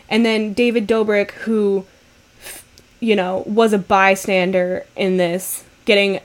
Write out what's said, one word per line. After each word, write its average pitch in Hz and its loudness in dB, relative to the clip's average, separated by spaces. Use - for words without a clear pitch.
and 226 2
then 220 0
David 233 0
Dobrik, 208 0
who, 202 -2
f-, - -18
you 220 2
know, 190 -2
was 220 2
a 202 2
bystander 190 0
in 185 -2
this, 175 -4
getting 202 0